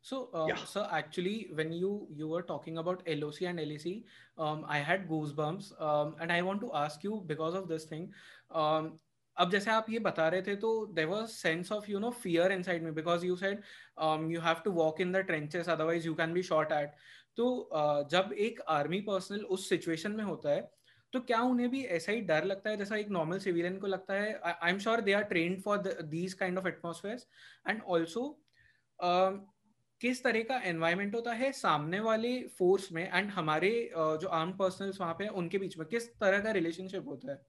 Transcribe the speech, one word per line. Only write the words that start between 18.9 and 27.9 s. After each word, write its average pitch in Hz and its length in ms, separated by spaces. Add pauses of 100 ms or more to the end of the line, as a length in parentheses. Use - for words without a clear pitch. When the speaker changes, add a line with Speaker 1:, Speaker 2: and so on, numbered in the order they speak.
Speaker 1:
पर्सनल 202 400
उस 196 280
सिचुएशन 170 440
में 214 120
होता 156 260
है, 165 200 (420)
तो 254 80
क्या 233 200
उन्हें 247 300
भी 269 140
ऐसा 175 280
ही 233 80
डर 165 240
लगता 196 260
है 214 60
जैसा 202 200
एक 208 120
नॉर्मल 175 300
सिविलियन 180 400
को 202 80
लगता 190 280
है? 214 260
I, 170 280
I'm 196 140
sure 226 160
they 196 160
are 208 180
trained 175 260 (100)
for 202 100
the, 185 160 (200)
these 185 200
kind 185 240
of 185 80
atmospheres. 180 540 (500)
And 220 100 (140)